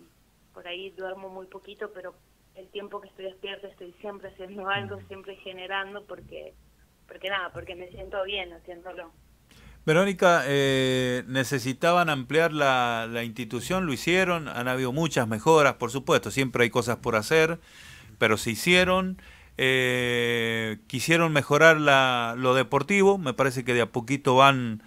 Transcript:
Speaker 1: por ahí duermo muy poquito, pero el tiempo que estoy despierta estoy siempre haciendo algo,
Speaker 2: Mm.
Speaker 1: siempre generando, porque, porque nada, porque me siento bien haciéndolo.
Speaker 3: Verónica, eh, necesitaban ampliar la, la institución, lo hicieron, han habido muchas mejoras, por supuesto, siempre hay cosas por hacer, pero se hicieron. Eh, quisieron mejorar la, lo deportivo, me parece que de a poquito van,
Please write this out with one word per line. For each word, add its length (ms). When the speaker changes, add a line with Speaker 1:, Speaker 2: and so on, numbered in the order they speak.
Speaker 1:
por 140
ahí 240
duermo 380
muy 180
poquito, 460
pero 220
el 140
tiempo 300
que 100
estoy 160
despierta 420
estoy 340
siempre 280
haciendo 380
algo, 300
Speaker 2:
Mm. 100
Speaker 1:
siempre 300
generando, 680
porque, 480
porque 220
nada, 240
porque 220
me 140
siento 340
bien 300
haciéndolo. 580
Speaker 3:
Verónica, 600
eh, 800
necesitaban 800
ampliar 420
la, 580
la 140
institución, 640
lo 80
hicieron, 560
han 180
habido 240
muchas 380
mejoras, 460
por 160
supuesto, 380
siempre 360
hay 40
cosas 280
por 180
hacer, 440
pero 180
se 160
hicieron. 640
Eh, 1200
quisieron 440
mejorar 480
la, 580
lo 160
deportivo, 640
me 160
parece 300
que 100
de 80
a 100
poquito 440
van, 520